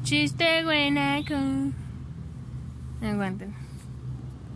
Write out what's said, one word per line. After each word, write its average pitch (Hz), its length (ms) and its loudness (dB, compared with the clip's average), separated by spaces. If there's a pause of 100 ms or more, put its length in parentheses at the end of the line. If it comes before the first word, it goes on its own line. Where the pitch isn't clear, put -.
Chiste 320 600 4
buenaco. 285 720 4 (1700)
Aguanten. 202 500 0 (1040)